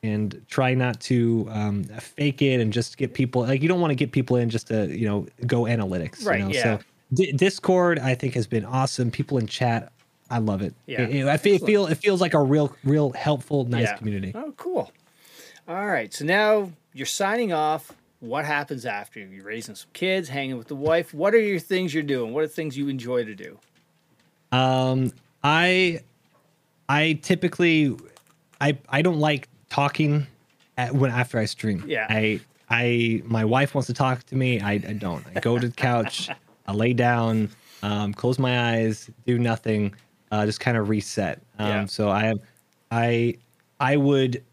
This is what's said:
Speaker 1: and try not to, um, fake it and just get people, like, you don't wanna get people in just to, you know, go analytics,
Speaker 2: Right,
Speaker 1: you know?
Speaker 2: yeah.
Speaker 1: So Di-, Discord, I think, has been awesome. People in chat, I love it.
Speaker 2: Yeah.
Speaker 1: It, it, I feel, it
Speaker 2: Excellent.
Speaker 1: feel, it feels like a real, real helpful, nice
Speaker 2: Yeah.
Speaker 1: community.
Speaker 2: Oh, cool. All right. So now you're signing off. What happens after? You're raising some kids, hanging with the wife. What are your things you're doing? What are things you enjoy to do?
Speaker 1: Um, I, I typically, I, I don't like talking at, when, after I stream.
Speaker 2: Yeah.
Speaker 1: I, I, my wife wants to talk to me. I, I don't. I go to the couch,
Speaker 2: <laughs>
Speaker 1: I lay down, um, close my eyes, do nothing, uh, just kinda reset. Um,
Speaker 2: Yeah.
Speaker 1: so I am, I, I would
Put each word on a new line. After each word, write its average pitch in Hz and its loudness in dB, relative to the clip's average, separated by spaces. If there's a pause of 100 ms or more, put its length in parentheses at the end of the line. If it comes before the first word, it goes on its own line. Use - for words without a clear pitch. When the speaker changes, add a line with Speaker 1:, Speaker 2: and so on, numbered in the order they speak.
Speaker 1:
and 107 -2
try 131 2
not 123 0
to, 117 2
um, 104 -2 (160)
fake 147 -2
it 131 4
and 110 0
just 117 -2
get 131 -6
people, 127 0
like, 131 0
you 160 2
don't 180 2
wanna 151 2
get 135 -2
people 127 2
in 120 2
just 113 -4
to, 107 0 (100)
you 110 -2
know, 101 -2 (220)
go 120 2
analytics, 98 -4
Speaker 2:
Right, 165 0
Speaker 1:
you 98 -2
know? 98 -2
Speaker 2:
yeah. 123 0
Speaker 1:
So 107 0 (360)
Di-, 160 2
Discord, 180 2
I 131 0
think, 123 -4
has 117 0
been 107 -2
awesome. 131 0
People 139 -2
in 110 -2
chat, 117 -2 (380)
I 120 -4
love 107 0
it. 92 -6 (100)
Speaker 2:
Yeah. 127 -6
Speaker 1:
It, 123 -2
it, 135 0
I 151 2
feel, 202 4
it - 6
Speaker 2:
Excellent. - 0
Speaker 1:
feel, 202 4
it 160 0
feels 196 2
like 170 2
a 156 6
real, 143 2
real 143 2
helpful, 143 -2
nice 117 0
Speaker 2:
Yeah. 104 -2
Speaker 1:
community. 98 -4
Speaker 2:
Oh, 285 -10
cool. - -6 (760)
All 190 -6
right. 123 -4
So - -8
now 202 2 (240)
you're 135 -8
signing 208 -2
off. 156 -2 (280)
What 135 -6
happens 143 -4
after? 104 -8
You're 95 -18
raising 110 -12
some - -20
kids, 185 -2
hanging 131 -6
with 113 -16
the 147 -10
wife. 156 0
What 190 0
are 233 8
your 202 0
things 180 -2
you're 160 -2
doing? 127 -2
What 151 -2
are 156 -2
things 151 -8
you 143 -2
enjoy 123 -2
to 107 -12
do? 95 -16 (920)
Speaker 1:
Um, 131 2 (320)
I, 170 2 (920)
I 156 2
typically, 165 2 (680)
I, 139 2 (120)
I 139 2
don't 165 2
like 151 2 (220)
talking 147 2 (520)
at, 123 -4
when, 131 4
after 123 0
I 110 2
stream. 104 -4
Speaker 2:
Yeah. 113 -4
Speaker 1:
I, 110 2 (300)
I, 117 2
my 113 0
wife 131 2
wants 135 -2
to 123 -4
talk 131 0
to - -10
me. 127 0
I, 104 0
I 104 0
don't. 98 -6 (120)
I - -2
go 117 0
to 120 -2
the 117 -6
couch, 120 -2 (200)
Speaker 2:
<laughs> - -16
Speaker 1:
I 98 -4
lay 113 2
down, 117 2 (340)
um, 104 -2
close 127 -2
my 123 2
eyes, 113 -2 (180)
do 123 2
nothing, 110 0 (380)
uh, 107 0
just 104 -2
kinda 117 0
reset. 101 -2 (200)
Um, 107 -2
Speaker 2:
Yeah. 101 -2
Speaker 1:
so 104 -2
I 104 2
am, 110 0 (520)
I, 117 0 (420)
I 143 2
would 135 2 (120)